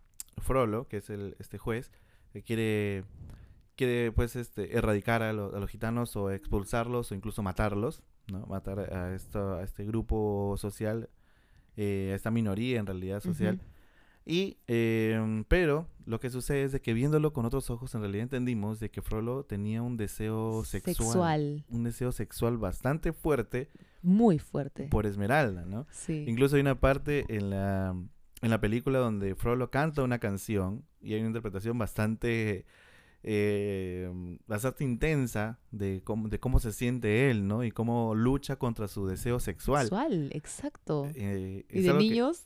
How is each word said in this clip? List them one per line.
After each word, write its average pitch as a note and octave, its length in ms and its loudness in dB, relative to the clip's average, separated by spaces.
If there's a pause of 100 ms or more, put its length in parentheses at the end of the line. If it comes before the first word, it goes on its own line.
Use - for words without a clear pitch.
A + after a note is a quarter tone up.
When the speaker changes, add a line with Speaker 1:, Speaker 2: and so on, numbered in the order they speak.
(380)
Speaker 1:
Frollo, B2 500 0
que G#2+ 100 -6
es - 120 -10
el, G2+ 280 -8
este - 200 -12
juez, A#2+ 320 -4 (440)
eh, G2+ 80 -12
quiere, G#2 640 0 (720)
quiere, A#2+ 360 2
pues, A#2+ 240 2
este, A2+ 400 -4
erradicar A2+ 460 2
a A2 100 0
lo-, G#2 220 -4
a G2+ 60 -4
los G2 100 -4
gitanos A#2 460 -2
o G2+ 140 0
expulsarlos A#2 840 -2
o - 20 -6
incluso G2+ 280 -6
matarlos, G2+ 600 0 (280)
¿no? F#2 160 -6
Matar F#2+ 340 -6
a F2+ 340 -4
esto, G2 400 -6
a F2 100 -6
este G2+ 200 -8
grupo G#2 760 0
social, G#2+ 500 -4 (680)
eh, G2 360 0
a G2 40 0
esta G#2 140 -2
minoría, A2+ 500 2
en G#2 60 -4
realidad, F#2 340 -4
social. F3+ 360 0
Speaker 2:
Ujú. F#3 80 -10 (640)
Speaker 1:
Y, F#3 320 -2 (100)
em, A2 760 2
pero E3 440 4 (160)
lo A2+ 160 -4
que B2+ 100 -6
sucede B2+ 340 0
es C3+ 80 -2
de C3+ 100 0
que A#2+ 100 0
viéndolo D3 400 4
con B2 140 -2
otros B2+ 240 -2
ojos, B2 240 -6
en A2 80 -4
realidad G#2 220 -2
entendimos B2 540 -2
de A2 120 -6
que - 120 -8
Frollo A#2+ 420 -2
tenía G#2+ 380 -4
un B2 140 -4
deseo A2 680 -2
sexual, D#3+ 300 -4
Speaker 2:
Sexual. D3+ 720 2
Speaker 1:
un A#2 160 -2
deseo B2 280 -2
sexual A#2 460 0
bastante C3 540 -2
fuerte C3+ 580 0 (320)
Speaker 2:
Muy F#3+ 360 8
fuerte. - 500 -6
Speaker 1:
por A2 180 4
Esmeralda, G2+ 580 2
¿no? G2+ 260 -6
Speaker 2:
Sí. D3+ 380 -6
Speaker 1:
Incluso C3+ 280 6
hay C#3+ 40 8
una C#3 180 4
parte C#3 460 4 (100)
en G2+ 160 0
la, G2 460 0 (460)
en A#2+ 80 2
la A2 100 4
película A#2+ 380 2
donde G#2 360 0
Frollo A#2+ 360 0
canta D3 340 0
una B2 160 0
canción G2+ 640 -2 (160)
y G#2+ 140 -4
hay A2 60 0
una A2+ 100 0
interpretación A2+ 480 -4
bastante, A2 880 0 (560)
eh, G2+ 880 0 (360)
bastante B2 380 -2
intensa A#2+ 720 0 (120)
de G2 340 -2
cómo, A2 240 -2
de G#2 120 -2
cómo C3 180 4
se A#2 140 0
siente A#2+ 580 2
él, G#2 180 2
¿no? A2+ 160 0
Y A2+ 60 0
cómo A2+ 440 0
lucha C3 420 2
contra A2+ 300 -2
su G2 200 -4
deseo A#2 340 0
sexual. B2 440 0
Speaker 2:
Sexual, F#3 480 0
exacto. D3+ 840 -4
Speaker 1:
Eh, G2 560 -4
Speaker 2:
Y - 80 0
Speaker 1:
es F#3+ 60 4
Speaker 2:
de F3 60 8
Speaker 1:
algo C#3 100 8
que, G#3+ 80 6
Speaker 2:
niños, A#3+ 380 2